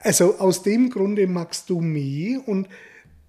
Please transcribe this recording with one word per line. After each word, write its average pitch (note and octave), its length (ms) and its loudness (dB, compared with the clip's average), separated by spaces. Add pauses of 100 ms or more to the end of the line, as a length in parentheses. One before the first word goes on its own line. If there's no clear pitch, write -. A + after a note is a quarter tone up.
Also F#3 380 2
aus F#3 240 2
dem A#3 260 2
Grunde G3+ 380 0
magst F3+ 420 -6
du F3 120 -2
mehr D#3+ 680 -4
und G3 200 -2 (600)